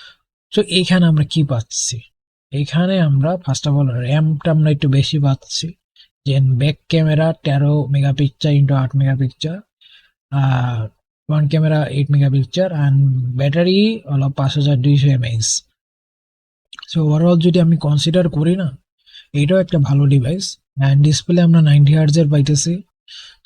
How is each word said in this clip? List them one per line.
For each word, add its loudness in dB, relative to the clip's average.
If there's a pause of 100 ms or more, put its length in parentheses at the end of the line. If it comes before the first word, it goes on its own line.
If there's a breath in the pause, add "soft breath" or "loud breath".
(560 loud breath)
So 0
এইখানে 0
আমরা 2
কি -2
পাচ্ছি? -8 (520)
এইখানে -2
আমরা 0
first -4
of 0
all 0
র্যামটা -2
আমরা 2
একটু -2
বেশি 0
পাচ্ছি, -4 (540 soft breath)
then 0
ব্যাক 0 (140)
ক্যামেরা 0
তেরো -2
মেগাপিক্সেল -2
into 2
আট -2
মেগাপিক্সেল, -2 (720 soft breath)
আহ, -2 (400)
ফ্রন্ট 0
ক্যামেরা 0
এইট -2
মেগাপিক্সেল 0
and 2 (280)
ব্যাটারি 0 (120)
হলো -2
পাঁচ -4
হাজার 0
দুইশো 2
এমএএইচ। -2 (1300)
So -2
overall 2
যদি 2
আমি 4
কনসিডার 0
করি 0
না, -6 (560 loud breath)
এটাও 0
একটা 0
ভালো 2
ডিভাইস। 0 (220)
And 2
ডিসপ্লে 0
আমরা 4
নাইনটি 4
হার্টজের 2
পাইতেছি। 0 (640 loud breath)